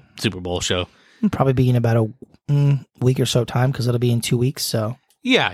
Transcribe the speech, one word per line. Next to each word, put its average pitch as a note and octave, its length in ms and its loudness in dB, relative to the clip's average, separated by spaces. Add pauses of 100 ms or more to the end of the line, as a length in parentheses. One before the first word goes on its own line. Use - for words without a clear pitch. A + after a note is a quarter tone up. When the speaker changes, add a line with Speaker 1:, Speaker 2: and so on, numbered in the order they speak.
(220)
Speaker 1:
Super F#2+ 180 -4
Bowl F2 220 -4
show. F2+ 260 -2 (300)
Speaker 2:
It'll G#3+ 140 0
probably C3+ 220 0
be B2+ 180 2
in B2 40 2
about A#2 220 2
a, - 540 -4
mm, C#3+ 340 2 (160)
week C3 180 2
or B2 60 2
so A#2+ 180 0
time B2+ 300 0
'cause A#2 140 -4
it'll A#2+ 120 0
be A#2+ 120 2
in A#2 100 0
two - 160 -2
weeks. B2+ 260 -2
So A2+ 320 -4 (280)
Speaker 1:
Yeah, E3 300 2